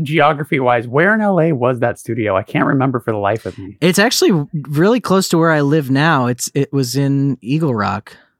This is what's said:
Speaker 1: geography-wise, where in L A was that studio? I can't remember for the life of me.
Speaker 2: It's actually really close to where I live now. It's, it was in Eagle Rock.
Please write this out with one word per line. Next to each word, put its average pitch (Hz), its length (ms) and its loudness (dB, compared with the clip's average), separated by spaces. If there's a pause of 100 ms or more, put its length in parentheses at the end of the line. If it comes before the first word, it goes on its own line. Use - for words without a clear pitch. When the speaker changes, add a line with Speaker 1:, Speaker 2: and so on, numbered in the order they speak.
Speaker 1:
geography-wise, 139 840 0
where 170 260 2
in 220 60 0
L 196 200 2
A 165 120 2
was 123 280 0
that 117 180 -2
studio? 110 380 -4
I 101 60 0
can't 139 240 -2
remember 135 340 0
for 117 120 -4
the 107 60 -4
life 101 280 -2
of 90 100 -8
me. 98 240 -16
Speaker 2:
It's 175 200 2
actually 220 520 2
really 160 480 0
close 190 280 0
to 170 100 2
where 165 140 2
I 151 80 2
live 143 300 0
now. 139 360 2
It's, 120 280 -4
it 139 180 -2
was 131 240 -2
in 139 440 0
Eagle 139 340 -2
Rock. 101 420 -4 (240)